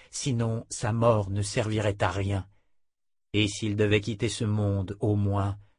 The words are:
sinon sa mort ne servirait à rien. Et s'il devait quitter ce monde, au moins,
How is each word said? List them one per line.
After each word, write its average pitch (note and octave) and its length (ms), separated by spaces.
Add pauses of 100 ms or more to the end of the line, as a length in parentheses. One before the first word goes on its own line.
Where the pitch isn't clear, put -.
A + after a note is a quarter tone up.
(120)
sinon A#2 580
sa - 220
mort A2+ 360
ne G2+ 140
servirait G#2+ 600
à F#2+ 60
rien. G2 360 (880)
Et G#2 160
s'il G#2 260
devait G#2 260
quitter A2+ 280
ce - 160
monde, G2+ 560
au G#2 160
moins, G2+ 420 (200)